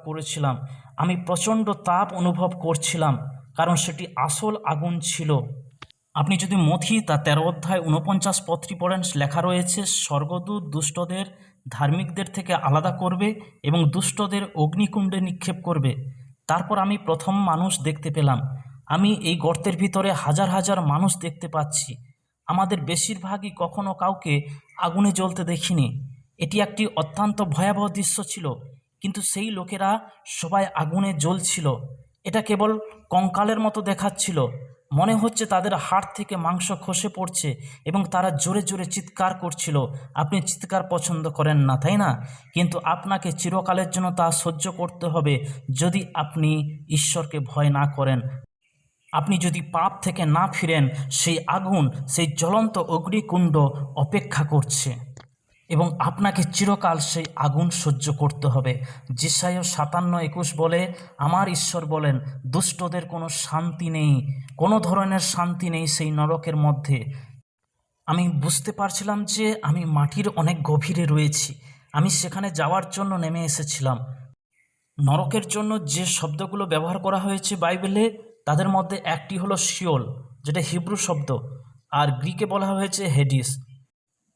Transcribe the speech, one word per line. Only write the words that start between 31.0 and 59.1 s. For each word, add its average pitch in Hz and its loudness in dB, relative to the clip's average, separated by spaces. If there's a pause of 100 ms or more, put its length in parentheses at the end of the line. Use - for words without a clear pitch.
জ্বলছিল। 156 0 (500)
এটা 214 0
কেবল 214 2 (320)
কঙ্কালের 190 2
মতো 214 0
দেখাচ্ছিল। 190 0 (460)
মনে 190 4
হচ্ছে 220 2
তাদের 196 2
হাড় 190 0 (100)
থেকে 202 -6
মাংস 175 -2
খসে 190 -2
পড়ছে 175 -4 (280)
এবং 180 2
তারা 185 2
জোরে 180 0
জোরে 185 -4
চিৎকার 180 -2
করছিল। 151 -2 (280)
আপনি 156 0
চিৎকার - -2
পছন্দ 165 -2
করেন 151 2
না, 135 4
তাই 170 2
না? 156 2 (280)
কিন্তু 175 2
আপনাকে 180 0
চিরকালের 185 0
জন্য 185 0
তা 170 4
সহ্য 165 -2
করতে 175 -4
হবে 147 2 (320)
যদি 180 2
আপনি 151 0 (100)
ঈশ্বরকে 151 0
ভয় 143 2
না 143 2
করেন। 135 2 (920)
আপনি 175 2
যদি 170 0
পাপ 170 0 (100)
থেকে 175 -2
না 165 4
ফিরেন, 156 2 (220)
সেই 170 0
আগুন, 185 2 (160)
সেই 170 0
জ্বলন্ত 202 2
অগ্নিকুণ্ড 175 2 (400)
অপেক্ষা 147 0
করছে 131 0 (600)
এবং 170 2
আপনাকে 185 2
চিরকাল 196 2
সেই 156 -4 (120)
আগুন 147 2
সহ্য 147 0
করতে 143 0
হবে। 127 2 (320)